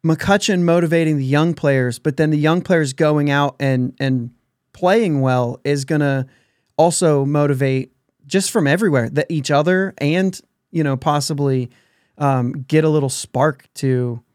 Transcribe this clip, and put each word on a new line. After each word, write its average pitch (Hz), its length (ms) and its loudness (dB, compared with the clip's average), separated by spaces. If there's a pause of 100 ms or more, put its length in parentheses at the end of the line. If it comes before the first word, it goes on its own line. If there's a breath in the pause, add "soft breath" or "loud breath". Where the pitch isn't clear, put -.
McCutcheon 185 560 0
motivating 165 560 2
the 135 80 -2
young 151 280 2
players, 131 460 0
but 143 180 -4
then 156 120 2
the 151 80 2
young 156 240 2
players 160 320 0
going 151 360 0
out 143 300 0
and, 127 400 0
and 131 320 -2 (420)
playing 185 480 2
well 127 420 0
is 143 220 -2
gonna 139 420 0 (500 soft breath)
also 160 480 2
motivate 139 640 0 (360)
just 190 240 -2
from 143 160 0
everywhere, 147 440 0
that - 180 -2
each 156 220 -4
other 180 480 0
and, 185 400 -2 (320)
you 160 120 -2
know, 135 140 -2
possibly, 139 720 -2 (480 soft breath)
um, 131 340 0 (160)
get 156 160 2
a 156 60 2
little 143 200 0
spark 139 680 -4
to 123 460 -2 (140)